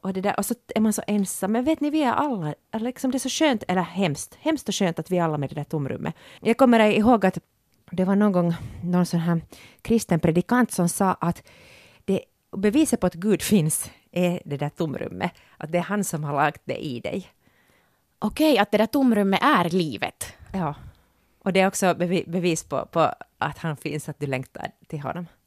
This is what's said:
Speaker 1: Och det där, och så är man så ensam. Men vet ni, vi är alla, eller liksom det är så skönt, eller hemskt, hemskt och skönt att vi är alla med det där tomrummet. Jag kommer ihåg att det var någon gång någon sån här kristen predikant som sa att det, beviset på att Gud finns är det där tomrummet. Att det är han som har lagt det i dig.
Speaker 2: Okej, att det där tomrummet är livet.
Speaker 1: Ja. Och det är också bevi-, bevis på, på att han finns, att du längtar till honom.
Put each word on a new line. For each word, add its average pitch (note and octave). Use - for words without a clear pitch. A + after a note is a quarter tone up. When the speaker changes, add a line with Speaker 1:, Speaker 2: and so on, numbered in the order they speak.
Speaker 1:
Och F#3+
det F#3+
där, G3
och G3+
så A#3
är G#3+
man G#3+
så -
ensam. G3+
Men A#3+
vet D#4
ni, D4
vi D4+
är A#3+
alla, G#3
eller A3
liksom B3+
det C4+
är -
så C4
skönt, C#4
eller F3+
hemskt, E3+
hemskt D#4
och F#3+
skönt F3
att E3
vi F3+
är E3+
alla D#3
med C#3+
det -
där D3
tomrummet. -
Jag A3+
kommer A#3+
ihåg G#3+
att F#3
det F#3
var G3
någon G#3
gång F3
någon F3
sån E3+
här E3+
kristen G#3+
predikant F3+
som E3+
sa F#3+
att E3+
det, G3
beviset G#3
på F3+
att F3+
Gud F3+
finns D#3+
är F3
det D3
där D3
tomrummet. C#3+
Att D#3
det F3
är F3
han G3+
som D3+
har C#3+
lagt D3
det -
i B2
dig. -
Speaker 2:
Okej, D4
att G3+
det G#3+
där G#3+
tomrummet A3
är F3+
livet. D#3
Speaker 1:
Ja. E3
Och F#3+
det F#3+
är F#3+
också G3
bevi-, F3
bevis E3+
på, -
på D#3+
att D3
han D#3
finns, D3+
att D3
du C#3+
längtar -
till D#3
honom. E3+